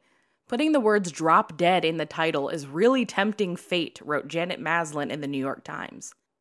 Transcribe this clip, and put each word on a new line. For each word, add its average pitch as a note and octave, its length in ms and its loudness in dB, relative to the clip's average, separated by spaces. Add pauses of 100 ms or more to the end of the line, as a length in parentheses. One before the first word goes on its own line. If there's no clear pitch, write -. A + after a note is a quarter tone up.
(480)
Putting D4+ 240 0
the D4 80 4
words G#3 320 2
"Drop D#3+ 460 2
dead" F3 280 4
in E3 120 0
the D#3 100 -4
title D#3+ 420 -2
is D3 180 -6
really A#3 380 4
tempting G3 500 0
fate," - 480 -4
wrote C#3+ 240 -2
Janet E3+ 320 -4
Maslin D#3 520 -2
in D3 100 -6
the C#3+ 60 -6
New C#3+ 120 -4
York C3+ 240 -6
Times. - 500 -14 (280)